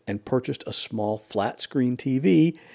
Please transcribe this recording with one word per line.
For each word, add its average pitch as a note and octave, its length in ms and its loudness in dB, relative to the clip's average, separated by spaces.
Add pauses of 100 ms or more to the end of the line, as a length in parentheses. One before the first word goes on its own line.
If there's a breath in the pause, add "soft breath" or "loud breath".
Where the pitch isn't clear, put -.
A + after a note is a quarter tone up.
and G2+ 200 -6
purchased C3 420 -2
a - 60 -8
small G#2+ 440 -4
flat G#2 440 -4
screen B2 340 0
T C3 240 -2
V, E3 400 4 (160 loud breath)